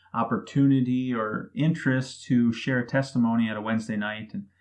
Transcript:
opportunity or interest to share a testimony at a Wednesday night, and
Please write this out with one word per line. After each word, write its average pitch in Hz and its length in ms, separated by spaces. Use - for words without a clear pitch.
opportunity 127 1000
or 107 420
interest 131 720
to 120 260
share 127 280
a 120 80
testimony 117 640
at 107 60
a 107 60
Wednesday 110 340
night, 107 380
and 101 140